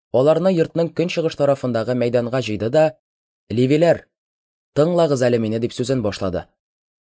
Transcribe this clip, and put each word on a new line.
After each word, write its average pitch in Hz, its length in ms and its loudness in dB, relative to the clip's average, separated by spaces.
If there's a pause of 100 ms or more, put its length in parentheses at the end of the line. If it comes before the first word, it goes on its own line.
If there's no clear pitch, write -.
(120)
аларны 156 400 2
йортның 160 400 -2
көнчыгыш 165 480 -4
тарафындагы 127 560 0
мәйданга 120 480 -2
җыйды 107 240 -4
да, 156 160 4 (640)
"Ливиләр, 131 560 2 (720)
тыңлагыз 151 480 2
әле 120 160 2
мине", 113 240 -2
дип 117 80 -6
сүзен 127 320 -4
башлады. 95 400 -4 (560)